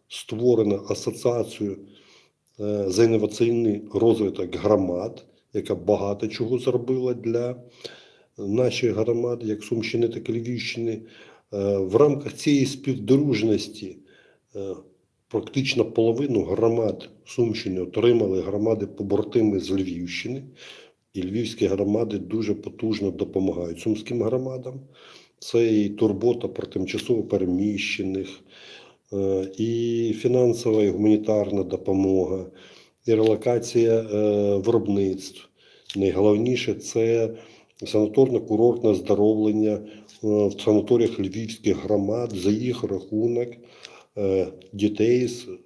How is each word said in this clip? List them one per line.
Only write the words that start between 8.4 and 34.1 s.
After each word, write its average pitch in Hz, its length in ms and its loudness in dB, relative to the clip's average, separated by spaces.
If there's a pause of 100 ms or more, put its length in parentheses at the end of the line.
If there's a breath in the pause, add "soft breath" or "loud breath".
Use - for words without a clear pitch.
громад, 117 500 -2
як 107 180 -4
Сумщини, 117 460 -2
так 110 200 -8
і 117 40 -4
Львівщини. 113 720 -6 (520 loud breath)
Е, 101 240 0
в 95 180 0
рамках 143 400 2
цієї 143 300 2
співдружності, 110 1300 0 (600 soft breath)
е, 98 180 -8 (540)
практично 131 560 -2
половину 117 580 2
громад 107 640 0 (160)
Сумщини 104 560 -2
отримали 104 600 2
громади-побратими 101 1200 0
з 85 100 -6
Львівщини. 92 720 -4 (720 loud breath)
І 95 80 -4
львівські 104 440 -2
громади 104 520 0
дуже 104 360 -4
потужно 101 560 -4
допомагають 87 720 -4
сумським 113 420 -2
громадам. 131 580 -6 (580 loud breath)
Це 113 360 2
і 104 140 2
турбота 104 600 0
про - 180 -8
тимчасово 107 560 -4
переміщених, 95 1200 -2 (720 loud breath)
е, 95 460 -2
і 117 600 0
фінансова, 117 640 4
і 101 80 4
гуманітарна 104 720 2
допомога, 95 840 0 (600 loud breath)
і 117 80 4
релокація, 113 800 2
е, 104 640 2